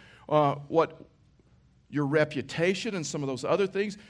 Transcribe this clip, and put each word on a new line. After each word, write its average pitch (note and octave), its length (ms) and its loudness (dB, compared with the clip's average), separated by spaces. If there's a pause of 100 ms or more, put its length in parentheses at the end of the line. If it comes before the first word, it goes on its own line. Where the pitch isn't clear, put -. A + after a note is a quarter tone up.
(300)
uh, D3 260 4 (120)
what - 340 2 (880)
your C#3+ 160 -2
reputation D#3 920 0
and D#3+ 100 -4
some D3 160 -6
of C3+ 60 -4
those C3 160 -6
other F#3+ 240 2
things. G3 300 -4 (120)